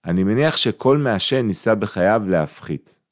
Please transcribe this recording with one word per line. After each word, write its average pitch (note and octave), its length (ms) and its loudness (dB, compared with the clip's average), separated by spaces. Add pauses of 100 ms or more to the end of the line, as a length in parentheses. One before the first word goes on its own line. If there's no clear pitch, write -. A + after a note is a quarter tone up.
אני F2 180 0
מניח B2+ 340 0
שכל C3 400 2
מעשן B2+ 500 0
ניסה G#2+ 280 0
בחייו G2+ 520 0
להפחית D#2 720 -4 (120)